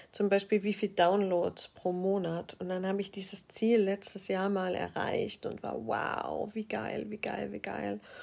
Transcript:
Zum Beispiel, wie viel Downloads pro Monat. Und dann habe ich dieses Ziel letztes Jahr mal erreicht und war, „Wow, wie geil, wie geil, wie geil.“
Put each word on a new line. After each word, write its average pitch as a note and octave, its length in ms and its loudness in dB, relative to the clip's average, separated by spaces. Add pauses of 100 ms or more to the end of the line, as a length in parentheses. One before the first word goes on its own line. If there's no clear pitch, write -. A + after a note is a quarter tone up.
(120)
Zum G3+ 180 2
Beispiel, G3 320 4
wie G3+ 100 2
viel G3 160 0
Downloads F3+ 800 4
pro - 240 -2
Monat. F3+ 640 0
Und F3+ 120 -4
dann F#3 160 -2
habe G3 160 0
ich F#3+ 80 -10
dieses G3 380 -10
Ziel A3+ 320 4
letztes G3 480 -2
Jahr F#3+ 200 2
mal F#3 260 0
erreicht - 720 -2
und - 180 -6
war, - 240 -6
„Wow, - 680 -2
wie A3 100 -4
geil, - 460 -4
wie G#3+ 80 -8
geil, G#3 340 -6
wie G#3 80 -8
geil.“ G3+ 400 -6 (220)